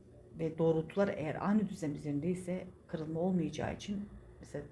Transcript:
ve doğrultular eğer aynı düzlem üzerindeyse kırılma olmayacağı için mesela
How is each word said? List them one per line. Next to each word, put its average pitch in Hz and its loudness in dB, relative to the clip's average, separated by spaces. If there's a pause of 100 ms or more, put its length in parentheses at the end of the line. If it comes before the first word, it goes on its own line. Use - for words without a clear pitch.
(380)
ve 160 -2
doğrultular 165 4
eğer - -2
aynı 208 6
düzlem 151 -2
üzerindeyse 175 -2 (200)
kırılma 160 -4
olmayacağı 180 2
için 202 -6 (320)
mesela 147 -8